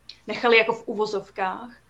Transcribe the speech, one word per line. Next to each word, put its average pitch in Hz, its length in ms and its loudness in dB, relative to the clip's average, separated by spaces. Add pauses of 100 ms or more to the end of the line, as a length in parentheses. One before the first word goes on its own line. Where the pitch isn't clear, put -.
(260)
nechali 226 320 2
jako 226 140 4
v - 160 -10
uvozovkách. 208 880 -6 (140)